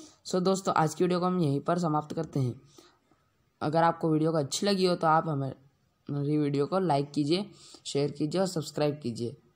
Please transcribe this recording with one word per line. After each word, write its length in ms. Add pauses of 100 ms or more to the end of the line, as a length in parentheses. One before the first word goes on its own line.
(280)
So 140
दोस्तों, 320
आज 220
की 80
वीडियो 160
को 60
हम 140
यहीं 200
पर 200
समाप्त 360
करते 240
हैं। 220 (1000)
अगर 220
आपको 260
वीडियो 220
को 60
अच्छी 280
लगी 200
हो 100
तो 120
आप 200
हमारी 1080
वीडियो 280
को 140
लाइक 320
कीजिए, 400 (340)
शेयर 260
कीजिए 300
और 60
सब्सक्राइब 560
कीजिए। 340 (180)